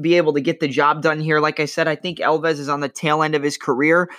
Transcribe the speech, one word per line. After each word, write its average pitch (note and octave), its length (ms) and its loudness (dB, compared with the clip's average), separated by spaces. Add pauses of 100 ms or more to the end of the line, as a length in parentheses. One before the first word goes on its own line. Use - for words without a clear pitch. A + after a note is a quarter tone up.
be E3 140 2
able D#3+ 180 4
to C#3+ 80 0
get D3 200 -2
the D#3 80 0
job D3 340 2
done D#3 180 0
here. D#3 200 2
Like D3+ 200 0
I D3+ 60 0
said, E3 220 -2
I D3+ 80 -2
think F3 220 -8
Alves D#3 400 0
is C#3+ 100 -8
on D3 120 -2
the C#3+ 80 -2
tail D3+ 340 -2
end D#3 120 -2
of D3 80 0
his D3 160 -4
career, D#3 500 2 (100)